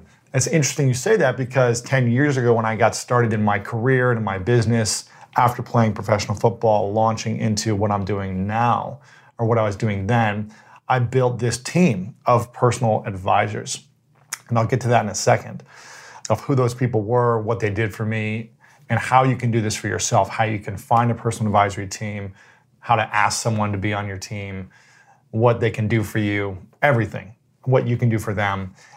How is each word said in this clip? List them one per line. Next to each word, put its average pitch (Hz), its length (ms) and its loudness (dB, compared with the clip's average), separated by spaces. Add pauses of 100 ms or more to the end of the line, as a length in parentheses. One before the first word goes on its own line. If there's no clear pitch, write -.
(340)
it's 131 140 0
interesting 143 400 2
you 123 60 2
say 214 240 2
that, 131 200 2
because 123 440 2
ten 127 280 0
years 135 280 2
ago 120 160 4
when 113 120 0
I 113 100 -2
got 110 200 4
started 120 380 0
in 107 100 0
my 104 160 2
career 123 520 0
and 117 60 0
in 110 60 -4
my 95 160 -4
business, 113 680 2 (320)
after 123 240 2
playing 113 320 2
professional 104 420 -2
football, 107 560 2
launching 110 460 0
into 110 380 -2
what 104 160 0
I'm 101 140 -2
doing 98 420 -4
now, 117 520 -2 (380)
or 117 80 -2
what 113 120 2
I 110 60 2
was 101 120 -2
doing 98 320 -2
then, 107 440 0 (380)
I 127 100 2
built 120 400 0
this 120 180 -2
team 117 580 0 (100)
of 120 260 2
personal 117 540 0
advisors." 104 840 -2 (600)
And 113 100 0
I'll 113 80 2
get 123 140 -2
to 117 80 -4
that 113 140 4
in 104 60 -4
a 95 60 -6
second, 117 480 -2 (680)
of 110 120 0
who 143 140 -2
those 123 180 2
people 120 300 -2
were, 117 360 2
what 107 200 -4
they 104 100 0
did 104 260 -2
for 110 100 -6
me, 110 460 -4 (380)
and 117 100 0
how 131 240 4
you 127 120 2
can 123 160 -2
do 117 80 2
this 107 160 -2
for - 120 -6
yourself, 98 420 0
how - 140 -2
you 110 160 -2
can 101 180 -10
find 117 340 0
a 113 40 -2
personal 113 320 -4
advisory 101 400 0
team, 101 460 -10 (460)
how 120 160 0
to 107 200 0
ask 104 260 0
someone 107 300 -2
to 101 60 -4
be 104 160 -2
on 101 140 -4
your 95 100 -10
team, 98 520 -12 (600)
what 113 280 4
they 113 100 2
can 107 200 -2
do 110 140 2
for 107 160 -4
you, 101 380 -2 (240)
everything, 107 540 0 (280)
what 127 220 2
you 120 120 0
can 123 100 2
do 110 100 2
for 107 160 -4
them, 98 400 -2 (240)